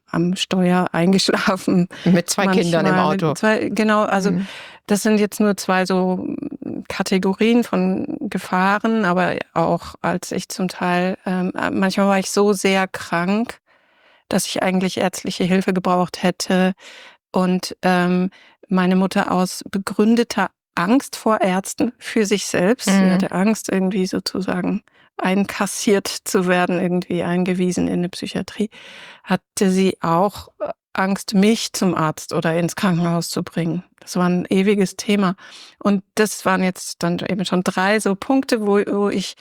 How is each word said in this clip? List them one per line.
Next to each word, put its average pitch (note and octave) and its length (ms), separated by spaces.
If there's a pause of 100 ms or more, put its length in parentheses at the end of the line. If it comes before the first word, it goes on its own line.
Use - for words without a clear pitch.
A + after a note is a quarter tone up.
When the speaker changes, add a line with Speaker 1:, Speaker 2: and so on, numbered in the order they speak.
Speaker 1:
am F3 280
Steuer F3+ 560
eingeschlafen. F#3 960 (160)
Speaker 2:
Mit F3 260
zwei G3 160
Kindern F3 400
im F#3 80
Speaker 1:
Manchmal E3+ 220
Speaker 2:
Auto. E3+ 140
Speaker 1:
mit C#3 80
zwei, A3 320
genau, G#3+ 340
also F#3+ 260
Speaker 2:
Mhm. F#3 160 (400)
Speaker 1:
das G#3 160
sind G#3+ 160
jetzt G#3 220
nur G#3 160
zwei F#3 300
so F#3 500 (520)
Kategorien G3+ 760
von F#3 560
Gefahren, G3+ 840
aber F3+ 340 (160)
auch E3+ 480
als F3+ 280
ich - 180
zum F#3 200
Teil, F3+ 580
ähm, F#3 240 (220)
manchmal G3 340
war G3 140
ich F#3+ 100
so G3+ 220
sehr F#3+ 340
krank, F#3+ 720 (720)
dass - 180
ich - 160
eigentlich F#3 360
ärztliche F#3+ 440
Hilfe F#3 300
gebraucht F3+ 500
hätte F#3 520 (580)
und, F#3 500
ähm, F3+ 480 (380)
meine F#3 280
Mutter F#3+ 340
aus F#3 400
begründeter G#3+ 800 (240)
Angst G#3+ 420
vor A3 240
Ärzten G3 580
für - 280
sich G3+ 200
selbst, F#3 420
sie G3 160
Speaker 2:
Mhm. F#3 80
Speaker 1:
hatte F#3 200
Angst, G3+ 380
irgendwie F#3+ 360
sozusagen F#3 760 (340)
einkassiert G3 920
zu - 380
werden, F3+ 340
irgendwie F3 420
eingewiesen F3+ 640
in F#3 120
eine F3 80
Psychiatrie, - 640 (540)
hatte - 460
sie F#3+ 320
auch, E3+ 460 (120)
äh, - 100 (240)
Angst, F#3+ 400
mich G#3 400
zum F#3 200
Arzt - 380
oder E3 260
ins E3+ 160
Krankenhaus E3+ 540
zu - 140
bringen. E3+ 420 (160)
Das - 160
war F3+ 120
ein F3+ 200
ewiges G3 480
Thema. G3+ 400 (420)
Und G3+ 240 (120)
das - 320
waren F#3 160
jetzt - 400
dann F3 160
eben F3+ 260
schon F#3 200
drei G3 360
so G3 140
Punkte, C4+ 480
wo, G3+ 160
wo G3+ 320
ich - 300